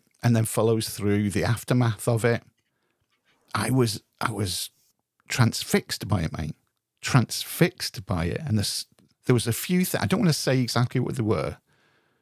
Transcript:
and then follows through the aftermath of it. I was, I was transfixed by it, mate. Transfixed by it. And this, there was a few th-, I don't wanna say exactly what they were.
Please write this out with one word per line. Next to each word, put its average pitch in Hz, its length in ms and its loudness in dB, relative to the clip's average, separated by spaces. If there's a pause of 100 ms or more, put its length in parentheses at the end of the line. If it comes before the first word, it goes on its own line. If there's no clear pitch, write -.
(240)
and 120 120 4
then 110 100 4
follows 113 440 0
through 101 420 0
the 82 120 0
aftermath 113 640 0
of 117 160 2
it. 117 200 0 (1120)
I 110 160 -2
was, 120 340 2 (180)
I - 100 0
was 98 380 -4 (580)
transfixed - 800 0
by 92 140 0
it, - 160 -4
mate. - 180 -6 (460)
Transfixed - 1040 -2
by 85 200 -2
it. - 200 -4
And 107 120 0
this, - 280 -4 (400)
there 127 80 4
was 117 140 2
a 113 60 -2
few 180 320 0
th-, - 160 -2
I - 40 2
don't 185 160 0
wanna 165 120 4
say 131 280 0
exactly 120 400 0
what - 140 -4
they 123 80 -2
were. 87 340 0 (640)